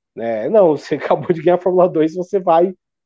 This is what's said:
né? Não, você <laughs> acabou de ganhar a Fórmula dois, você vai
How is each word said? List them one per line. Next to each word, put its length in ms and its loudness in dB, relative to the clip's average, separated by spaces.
né? 340 -6
Não, 280 4
você 180 -8
<laughs> 280 -2
acabou 100 -2
de 80 -10
ganhar 140 2
a 60 -2
Fórmula 280 2
dois, 260 -2
você 240 -4
vai 340 2